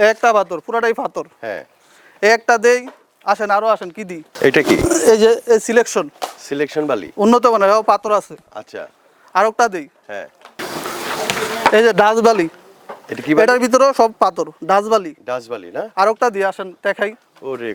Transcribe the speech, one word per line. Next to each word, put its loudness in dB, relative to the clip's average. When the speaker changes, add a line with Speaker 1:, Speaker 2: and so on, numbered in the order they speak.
Speaker 1:
একটা 0
পাথর, -2
পুরাটাই -2
পাথর। -8
Speaker 2:
হ্যাঁ। -10
Speaker 1:
একটা 2
দেই, 2
আসেন, -2
আরো 0
আসেন, -2
কি -14
দিই? -14
Speaker 2:
এটা 4
কি? 2
Speaker 1:
এই 4
যে, 6
এই 4
সিলেকশন। 0
Speaker 2:
সিলেকশন -4
বালি? -4
Speaker 1:
উন্নত 4
মানের, 2
এও 2
পাথর 0
আছে। -4
Speaker 2:
আচ্ছা। -16
Speaker 1:
আর 2
একটা 0
দেই। -8
Speaker 2:
হ্যাঁ। -10
Speaker 1:
এই 4
যে 4
ডাস্ট 2
বালি। 2
Speaker 2:
এটা -12
কি -2
বালি? 6
Speaker 1:
এটার 2
ভিতরেও 2
সব 2
পাথর, 0
ডাস্ট 0
বালি। -2
Speaker 2:
ডাস্ট -8
বালি -10
না? -8
Speaker 1:
আর 2
একটা 0
দিই, -4
আসেন -6
দেখাই। -4
Speaker 2:
ওরে, -8